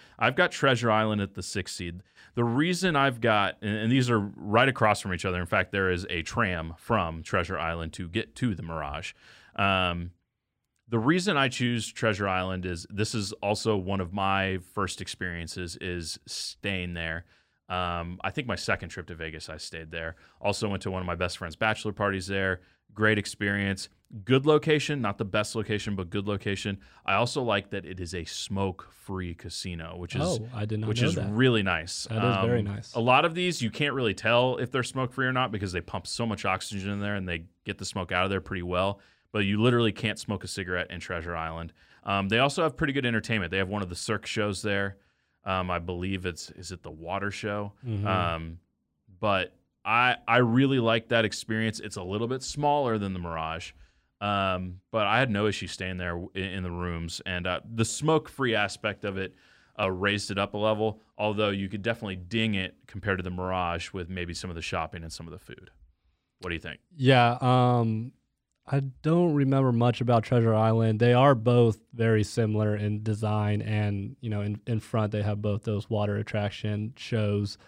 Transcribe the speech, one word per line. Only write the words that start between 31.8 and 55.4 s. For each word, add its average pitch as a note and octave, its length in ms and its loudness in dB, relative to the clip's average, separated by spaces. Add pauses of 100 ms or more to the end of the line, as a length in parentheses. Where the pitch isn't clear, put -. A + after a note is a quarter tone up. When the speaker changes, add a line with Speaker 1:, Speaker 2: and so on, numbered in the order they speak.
Speaker 2:
That A2 60 -4
is G2 280 2
very F#2+ 140 2
Speaker 1:
Um, G#2 60 0
Speaker 2:
nice. G2+ 300 -8
Speaker 1:
a B2 40 -2
lot B2+ 260 6
of E3+ 120 -2
these, F3+ 260 -2
you A2+ 80 0
can't C#3+ 240 0
really A#2 200 0
tell A#2+ 420 2
if A#2+ 160 -4
they're C3 100 2
smoke-free B2+ 460 -2
or C3 40 0
not B2+ 200 0
because G2+ 180 -2
they F2+ 100 -2
pump - 280 -8
so - 180 -2
much G#2 180 -4
oxygen F#2+ 460 -4
in G2+ 80 -4
there G#2 160 -4
and F#2+ 140 -6
they E2+ 160 -6 (200)
get G2 140 -8
the F#2+ 60 -10
smoke F#2 260 -6
out F#2 140 2
of G2 60 0
there G2 100 0
pretty F2+ 240 -6
well. F#2 340 0 (320)
But G#2+ 140 0
you G#2 180 2
literally A#2+ 300 4
can't G#2+ 260 -4
smoke G2+ 240 -6
a F#2 60 -10
cigarette F2+ 420 -4
in F2+ 80 -10
Treasure F2 380 -6
Island. E2 360 -6 (300)
Um, G2 260 0
they A2+ 120 4
also C#3+ 240 4
have D#3 120 0
pretty C#3+ 160 0
good C3+ 140 0
entertainment. G#2+ 460 0
They F#2+ 60 2
have F#2 100 0
one G#2 120 -2
of F#2 80 -4
the F2+ 60 -10
Cirque G#2 320 -4
shows G#2 340 -2
there. G2 360 -2 (480)
Um, F#2 260 -2
I F2 80 0
believe F2+ 480 -4
it's, - 240 -8
is F#2 220 -14
it E2+ 100 -12
the D#2+ 80 -14
Water F2 400 -4
Show? G#2 440 -6 (120)
Speaker 2:
Mm-hmm. G#2 220 -2
Speaker 1:
Um, E2 500 -2 (600)
but G2 340 0 (300)
I, A#2+ 320 4 (100)
I A#2 120 6
really B2+ 420 6
like A2+ 300 2
that A#2 140 6
experience. A2 540 -2
It's - 180 -10
a G2 60 -6
little G#2 240 -2
bit B2+ 160 -4
smaller C#3+ 560 0
than G2 160 -2
the F#2 40 -6
Mirage, E2 520 -4 (500)
um, F#2+ 600 -2 (100)
but G#2+ 160 0
I G#2+ 120 4
had B2+ 120 4
no G#2 160 2